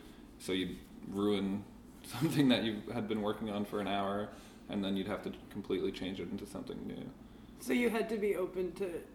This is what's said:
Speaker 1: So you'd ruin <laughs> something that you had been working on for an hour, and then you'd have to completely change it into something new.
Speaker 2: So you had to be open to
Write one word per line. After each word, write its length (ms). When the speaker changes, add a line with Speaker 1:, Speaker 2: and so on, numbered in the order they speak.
Speaker 1:
So 140
you'd 240
ruin 540
<laughs> 180
something 300
that 140
you 180
had 140
been 140
working 300
on 140
for 160
an 60
hour, 420
and 140
then 140
you'd 100
have 160
to 80
completely 400
change 280
it 120
into 160
something 300
new. 160
Speaker 2:
So 140
you 180
had 180
to 80
be 180
open 380
to 160